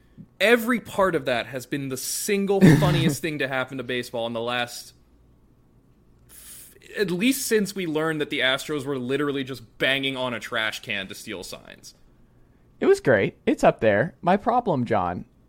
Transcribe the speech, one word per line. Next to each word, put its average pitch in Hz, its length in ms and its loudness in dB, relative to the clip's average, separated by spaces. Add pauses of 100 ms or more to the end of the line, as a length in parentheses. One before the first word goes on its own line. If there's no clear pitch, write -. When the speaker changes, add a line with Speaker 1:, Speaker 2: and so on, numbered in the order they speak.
(400)
Speaker 1:
Every 226 400 2
part 190 360 0
of 135 100 -4
that 117 220 -2
has 127 180 -10
been 139 240 -6
the 131 80 -6
single 196 640 0
Speaker 2:
<laughs> 160 180 10
Speaker 1:
funniest 151 420 2
thing 151 180 -4
to 135 80 -2
happen 131 320 -4
to 127 40 -8
baseball 120 440 -4
in 120 60 -6
the 117 80 -4
last, 120 520 -6 (1400)
f-, - 440 -20 (240)
at 196 140 0
least 240 360 0
since 214 280 0
we 185 120 -4
learned 156 340 0
that 143 80 -2
the 143 100 -2
Astros 135 460 0
were 139 120 -4
literally 135 460 -2
just 123 340 -14
banging 135 400 0
on 127 160 -4
a 110 60 -6
trash 110 420 -4
can 98 260 -6
to 98 80 -14
steal 95 280 -12
signs. - 520 -18 (840)
Speaker 2:
It 330 60 -2
was 392 140 6
great. 113 360 4 (100)
It's 269 180 0
up 175 160 4
there. 175 420 2
My 180 160 4
problem, 208 480 0
John, 90 400 -2 (240)